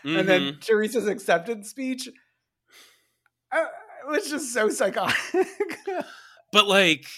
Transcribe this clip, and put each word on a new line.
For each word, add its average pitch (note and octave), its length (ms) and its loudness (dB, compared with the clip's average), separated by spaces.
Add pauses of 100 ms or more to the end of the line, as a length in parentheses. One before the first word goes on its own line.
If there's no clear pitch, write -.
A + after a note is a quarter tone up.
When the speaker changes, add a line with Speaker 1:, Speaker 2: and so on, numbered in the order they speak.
Speaker 1:
and E3+ 260 0
then F#3 140 6
Speaker 2:
Mm-hmm. C#3+ 180 -6
Speaker 1:
Teresa's G#3+ 460 0
acceptance G3+ 640 0
speech, C4 380 -8 (1400)
uh, D#4 120 2 (400)
it C#4+ 60 -8
was D4 180 -2
just C#4+ 240 -6
so G#3+ 160 2
psychotic. G3+ 480 0 (720)
<laughs> F#4 180 -4 (480)
Speaker 2:
But, G3+ 140 6
like, F#3 400 4 (120)